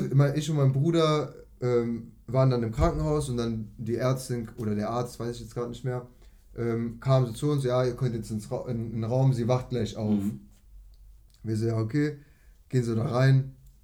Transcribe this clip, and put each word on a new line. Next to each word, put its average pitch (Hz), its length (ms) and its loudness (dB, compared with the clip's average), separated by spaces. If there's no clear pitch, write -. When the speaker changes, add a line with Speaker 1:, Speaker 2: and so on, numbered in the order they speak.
Speaker 1:
immer 139 240 4
ich 151 140 -2
und 156 80 0
mein 135 140 4
Bruder, 151 640 2
ähm, 117 500 0
waren 131 220 4
dann 123 140 2
im 110 80 -2
Krankenhaus 151 580 0
und 120 80 -4
dann 113 400 -4
die 113 180 -4
Ärztin 123 640 -2
oder 107 180 -2
der 104 140 -2
Arzt, 120 300 -4
weiß 120 160 -6
ich 117 60 -14
jetzt 110 140 -14
grad 120 140 -6
nicht 120 140 -12
mehr, 123 240 -4
ähm, 117 420 -2
kam 131 260 4
so 110 80 -4
zu 147 180 -2
uns, 139 120 0
„Ja, 127 200 2
ihr 123 120 0
könnt 120 200 -2
jetzt 113 160 -8
ins 104 200 -6
Ra-, - 180 -6
in, 117 180 -4
in - 60 -10
den 113 100 -4
Raum, 127 300 4
sie 113 140 -2
wacht 123 220 0
gleich 113 280 -4
auf.“ 104 260 0
Speaker 2:
Mhm. 113 160 -4
Speaker 1:
Wir 110 140 -2
so, 110 100 -2
„Ja, 113 100 0
okay.“ 143 400 -2
Gehen 127 140 2
so 117 120 -2
da 113 100 0
rein, 131 500 4